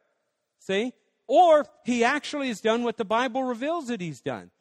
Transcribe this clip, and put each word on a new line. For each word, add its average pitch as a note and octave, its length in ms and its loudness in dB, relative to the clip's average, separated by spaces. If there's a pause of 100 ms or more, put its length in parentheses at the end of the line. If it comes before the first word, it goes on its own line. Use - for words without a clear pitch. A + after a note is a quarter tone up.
(600)
see? G#3 340 -4 (340)
Or D#4 380 6 (200)
he A#3+ 180 0
actually C#4 440 -2
has A3 140 -6
done A3+ 220 0
what A#3 140 -4
the A3 80 -4
Bible A#3 380 -2
reveals C4 440 -4
that A#3 140 -6
he's D#3+ 200 -10
done. G2+ 400 -10